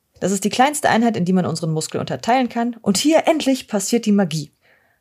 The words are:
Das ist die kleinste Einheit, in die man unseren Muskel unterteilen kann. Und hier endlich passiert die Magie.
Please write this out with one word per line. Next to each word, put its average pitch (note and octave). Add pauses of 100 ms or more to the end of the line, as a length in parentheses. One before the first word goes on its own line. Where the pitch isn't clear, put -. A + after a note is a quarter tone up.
(200)
Das F3+
ist G3
die G#3
kleinste C#4+
Einheit, A3+
in F3
die F3
man F#3
unseren D#3+
Muskel D#3
unterteilen B3+
kann. A#3
Und G3+
hier D#4
endlich C4+
passiert A#3
die G#3+
Magie. D#3+ (480)